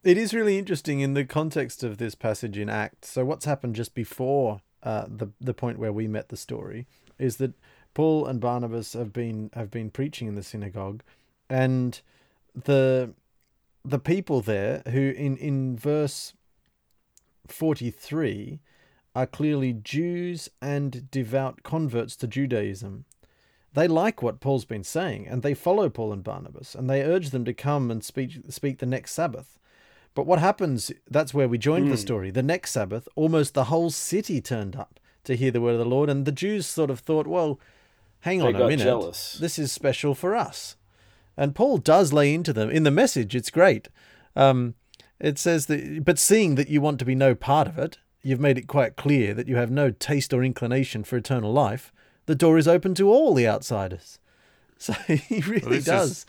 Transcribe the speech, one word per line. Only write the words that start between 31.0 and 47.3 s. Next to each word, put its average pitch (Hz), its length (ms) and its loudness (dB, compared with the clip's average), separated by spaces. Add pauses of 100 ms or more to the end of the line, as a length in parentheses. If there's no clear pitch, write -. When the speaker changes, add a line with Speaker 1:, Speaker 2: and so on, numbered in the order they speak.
Speaker 1:
that's 143 240 0
where 135 160 2
we 120 80 0
joined 143 300 2
the 143 80 2
Speaker 2:
Hmm. 107 60 -2
Speaker 1:
story, 101 320 -4
the 127 100 0
next 165 300 -2
Sabbath, 107 420 -4
almost 156 400 2
the 131 100 2
whole 165 260 0
city 180 500 -2
turned 104 340 -6
up - 240 -12 (240)
to 131 140 -2
hear 127 160 2
the 120 80 0
word 120 140 2
of 117 40 0
the 117 60 0
Lord, 135 260 2
and 139 140 0
the 147 80 0
Jews 196 340 -2
sort 151 240 -2
of 120 80 -4
thought, 156 300 -2
"Well, 160 320 0 (600)
hang 185 180 0
Speaker 2:
They 135 60 4
Speaker 1:
on 117 100 4
a - 20 0
Speaker 2:
got - 120 6
Speaker 1:
minute, 147 140 2
Speaker 2:
jealous. 110 500 -2
Speaker 1:
this 160 220 -4
is 147 140 -2
special 139 460 0
for 190 180 -2
us." - 420 -6 (600)
And 143 180 0
Paul 247 240 4
does 156 340 6
lay 147 220 6
into 165 180 -2
them. 110 180 0
In 160 120 4
the 147 80 6
message, 139 460 2
it's - 140 -4
great. 160 380 4 (460)
Um, 127 400 6 (460)
it 147 180 0
says 165 280 2
that, 147 380 -2
"But 175 140 4
seeing 196 380 6
that 139 120 0
you 147 120 4
want 147 180 0
to 135 60 -4
be 131 100 0
no 131 220 6